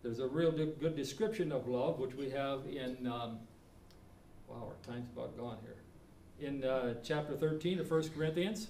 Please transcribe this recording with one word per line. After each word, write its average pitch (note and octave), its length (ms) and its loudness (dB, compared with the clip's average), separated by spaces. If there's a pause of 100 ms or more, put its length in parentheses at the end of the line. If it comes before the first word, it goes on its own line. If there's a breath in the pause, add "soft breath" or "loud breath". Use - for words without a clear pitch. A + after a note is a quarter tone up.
There's A#2 180 -2
a C3 80 0
real D#3+ 240 6
de-, D#3 140 4
good D#3 300 0
description E3+ 560 0
of B2 160 0
love, B2+ 320 2
which B2+ 140 -2
we C3+ 180 -2
have C3+ 340 0
in, B2+ 420 -4
um, A#2+ 320 -4 (1080)
wow, A#2 180 -8
our - 80 -10 (100)
time's A#2+ 240 -6
about - 280 -8
gone A#2 240 -6
here. A2+ 160 -12 (680)
In, C#3 200 -2
uh, B2+ 380 2
chapter D3 340 0
thirteen D#3+ 420 2
of D#3 80 -2
First D#3+ 260 4
Corinthians E3+ 560 2